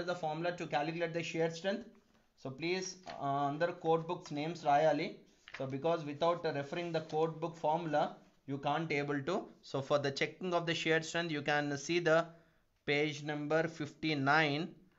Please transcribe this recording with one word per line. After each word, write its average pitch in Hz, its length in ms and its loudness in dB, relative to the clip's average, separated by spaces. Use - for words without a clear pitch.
is 170 80 -4
the 175 120 -2
formula 160 280 -2
to 165 140 -6
calculate 160 440 0
the 160 120 -2
shear 165 180 2
strength? 196 240 -2
So 135 60 -8
please, 180 280 -2
uh, 139 220 0
అందరు 160 240 0
కోడ్ 160 260 4
బుక్స్ 175 260 -6
నేమ్స్ 156 340 -4
రాయాలి. 156 380 4
So 135 160 -4
because 160 380 0
without 165 320 2
referring 170 380 -4
the 156 60 0
code 180 180 2
book 170 120 -4
formula, 156 380 2
you 139 160 -4
can't 156 240 0
able 147 180 0
to. 175 60 2
So 139 80 -2
for 147 160 4
the 139 140 2
checking 170 400 -2
of 165 100 2
the 160 140 0
shear 160 260 4
strength, 170 280 -2
you 139 140 -2
can 147 140 2
see 170 120 2
the 160 80 8
page 147 280 2
number 147 300 2
fifty-nine, 147 840 2